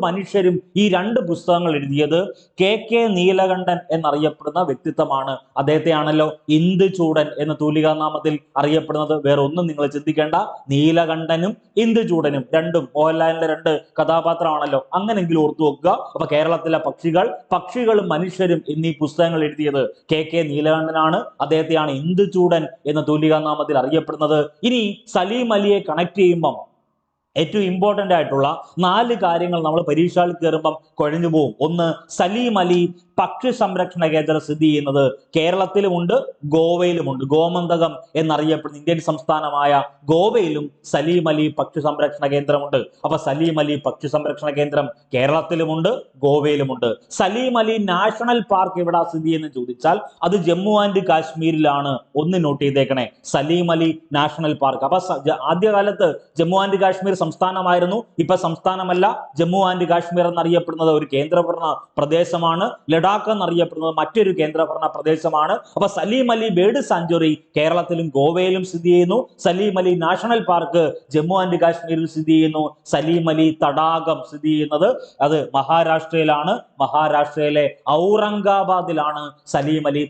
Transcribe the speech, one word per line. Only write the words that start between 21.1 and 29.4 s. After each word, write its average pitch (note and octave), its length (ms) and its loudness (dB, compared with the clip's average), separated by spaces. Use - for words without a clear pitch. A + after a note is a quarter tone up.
അദ്ദേഹത്തെയാണ് D#3 460 0
ഇന്ദുചൂടൻ F3 600 2
എന്ന D3+ 180 -2
തൂലികാനാമത്തിൽ D3+ 720 0
അറിയപ്പെടുന്നത്. D3+ 580 0
ഇനി B3 140 0
സലീം A3+ 420 -2
അലിയെ G3+ 220 2
കണക്ട് F3 320 -2
ചെയ്യുമ്പം E3 360 2
ഏറ്റവും G3+ 300 0
ഇമ്പോർട്ടന്റ് F#3+ 460 0
ആയിട്ടുള്ള C#3 300 0
നാല് A3+ 400 2
കാര്യങ്ങൾ E3+ 400 0